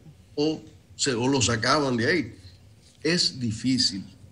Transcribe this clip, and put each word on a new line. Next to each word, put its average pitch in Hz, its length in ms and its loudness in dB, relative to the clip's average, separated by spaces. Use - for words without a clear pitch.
o 156 260 -2
se, 131 200 -2
o 120 120 0
lo 139 140 4
sacaban 123 560 2
de 113 80 0
ahí. 151 300 0
Es 170 380 0
difícil. 117 640 -2